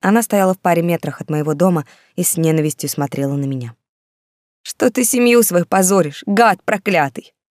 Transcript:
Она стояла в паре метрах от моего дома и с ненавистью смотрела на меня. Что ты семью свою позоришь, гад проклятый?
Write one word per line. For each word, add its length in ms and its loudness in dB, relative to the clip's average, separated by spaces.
Она 220 2
стояла 320 0
в 60 -10
паре 220 2
метрах 380 -4
от 100 -12
моего 240 -2
дома 300 2
и 80 -6
с 140 -2
ненавистью 520 -2
смотрела 460 -4
на 100 -4
меня. 300 -8
Что 280 -2
ты 140 -2
семью 380 2
свою 240 0
позоришь, 600 0
гад 360 2
проклятый? 720 -2